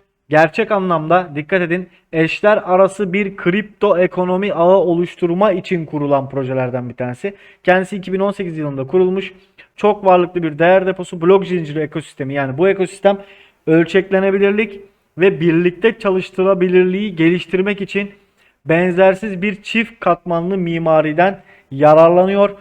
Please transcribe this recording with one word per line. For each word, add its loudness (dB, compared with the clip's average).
gerçek 2
anlamda, 0
dikkat -4
edin, -4
eşler 0
arası 0
bir -4
kripto 0
ekonomi -2
ağı 4
oluşturma 0
için -4
kurulan -2
projelerden -6
bir -14
tanesi. -8
Kendisi 0
iki -10
bin -2
on 0
sekiz -8
yılında -6
kurulmuş. 0
Çok 0
varlıklı 2
bir -6
değer 4
deposu, -8
blok 4
zinciri -6
ekosistemi. -8
Yani -4
bu 2
ekosistem 0
ölçeklenebilirlik 0
ve 2
birlikte 0
çalıştırabilirliği 0
geliştirmek 0
için -6
benzersiz 0
bir -4
çift -4
katmanlı -2
mimariden 0
yararlanıyor. 4